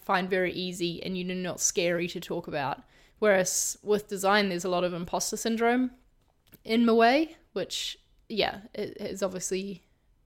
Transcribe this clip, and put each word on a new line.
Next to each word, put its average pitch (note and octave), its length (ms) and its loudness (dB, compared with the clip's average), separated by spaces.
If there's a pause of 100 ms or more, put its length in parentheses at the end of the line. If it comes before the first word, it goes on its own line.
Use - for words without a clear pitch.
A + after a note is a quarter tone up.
find F#3 240 0
very F#3 240 0
easy F3+ 500 -6
and, F#3 140 -6
you F3+ 80 -4
know, F#3 100 -4
not F3+ 260 -6
scary F3 480 0
to F3 120 -10
talk E3+ 260 -6
about. C#3+ 360 -4 (360)
Whereas F#3+ 640 2
with G#3 260 0
design, G3 400 2
there's F3 160 -4
a F#3+ 60 -2
lot F3+ 140 0
of F3 80 0
imposter F3 440 -4
syndrome A#3 560 2 (720)
in A3+ 200 4
my A#3 80 6
way, B3 440 6 (160)
which, - 460 -6 (300)
yeah, G3+ 300 -2 (160)
it - 260 -6
is G3 220 -8
obviously F#3+ 600 -4 (440)